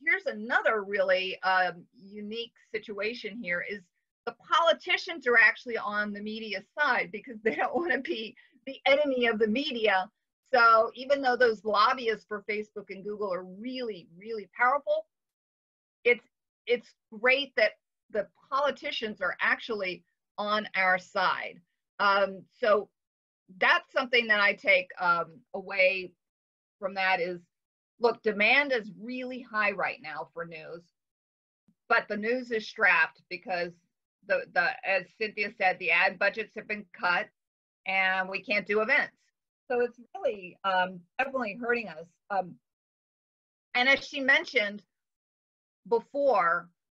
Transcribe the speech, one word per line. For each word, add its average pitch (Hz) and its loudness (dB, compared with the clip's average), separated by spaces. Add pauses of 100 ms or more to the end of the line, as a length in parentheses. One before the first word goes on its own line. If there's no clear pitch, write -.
here's 370 0
another 226 0
really, 190 0
um, 180 2 (120)
unique 208 -12 (200)
situation 214 -8
here 175 -4
is 202 -10 (440)
the 240 -8 (160)
politicians 339 2
are 240 6
actually 226 2
on 208 -4
the 202 -10
media 214 -8 (160)
side 226 0
because 214 -12
they 254 0
don't 294 -2
wanna 339 0
be 240 -8 (300)
the 269 -12
enemy 277 4
of 226 2
the 220 2
media. 214 0 (420)
So 226 8
even 269 0
though 254 4
those 226 4
lobbyists 220 2
for 208 -8
Facebook 208 -6
and 190 -12
Google 202 -6
are 185 -4
really, 208 -10 (100)
really 208 -12
powerful, 285 0 (960)
it's, 240 2 (400)
it's 240 -2 (300)
great 262 2
that 214 2 (360)
the 202 -4 (240)
politicians 269 -4
are 180 -4
actually 208 -4 (360)
on 208 -2
our 185 4
side. 156 -2 (380)
Um, 196 2 (160)
so 208 2 (680)
that's 277 2
something 247 2
that 214 4
I 202 4
take, 190 2 (100)
um, 170 0 (140)
away 190 0 (640)
from 196 -6
that 190 2
is, 175 -4 (580)
look, 226 2
demand 226 2
is 214 -2
really 247 -10
high 214 -2
right 170 -4
now 156 -12
for 170 -10
news, 160 -14 (1040)
but 233 2
the 208 -6
news 240 -2
is 220 -4
strapped 170 2
because 180 -6 (560)
the, - 0
the, 175 2 (180)
as 190 0 (140)
Cynthia 208 -4
said, 185 2
the 175 -2
ad 185 2
budgets 208 -2
have 214 -14
been 208 -8 (140)
cut 180 0 (600)
and 190 0
we 190 -6
can't 208 -4
do 208 0
events. 240 0 (560)
So 240 0
it's 240 -4 (160)
really, 208 -6
um, 185 0 (180)
definitely 262 -4
hurting 233 -2
us. 165 -16 (240)
Um, 185 -4 (1200)
and 247 2
as 269 2
she 285 -10
mentioned 254 0 (1040)
before, 202 2 (200)